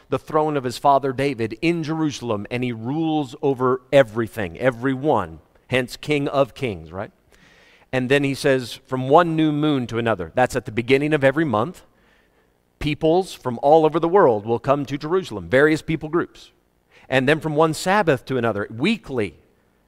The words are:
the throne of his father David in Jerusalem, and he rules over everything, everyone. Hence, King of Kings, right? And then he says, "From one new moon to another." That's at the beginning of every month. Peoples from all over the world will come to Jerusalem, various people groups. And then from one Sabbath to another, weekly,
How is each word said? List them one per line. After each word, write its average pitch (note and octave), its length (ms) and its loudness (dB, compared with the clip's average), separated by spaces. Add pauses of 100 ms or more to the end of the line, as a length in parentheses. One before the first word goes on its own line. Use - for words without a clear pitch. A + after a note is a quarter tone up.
the C3+ 100 -2
throne D3+ 380 -2
of C3+ 80 -2
his B2 140 -6
father C#3 340 2
David B2 500 -4
in E3 220 0
Jerusalem, C3+ 680 -4
and A#2+ 140 -4
he B2+ 80 -4
rules C#3+ 680 -4
over B2+ 400 0 (100)
everything, A2 680 2
everyone. B2 840 -2 (300)
Hence, B2+ 280 -2
King D3 320 -2
of C#3 240 0
Kings, E2+ 400 -8
right? G2 180 -10 (800)
And B2+ 160 -2
then C#3+ 160 4
he C#3 100 -2
says, C3 520 0
"From C3 240 -4
one E3 260 4
new D#3 160 2
moon D3 360 -2
to A2+ 100 -8
another." G#2 380 -2
That's B2 200 0
at B2 80 -2
the - 80 -12
beginning C3 420 0
of D3 80 0
every C3+ 220 2
month. C#3 420 -2 (960)
Peoples D#3+ 540 0
from B2 280 -8
all D#3 240 6
over D#3 140 0
the E3 80 0
world D3 380 4
will A#2 120 0
come C#3 280 0
to C3+ 120 -6
Jerusalem, C#3+ 520 -6
various D3+ 320 4
people D#3+ 260 -4
groups. - 460 -6 (560)
And C3 180 2
then D3+ 140 2
from D#3 160 -4
one D#3+ 160 4
Sabbath F#3 540 0
to C3 100 -4
another, A2+ 320 -2
weekly, B2 680 -4 (500)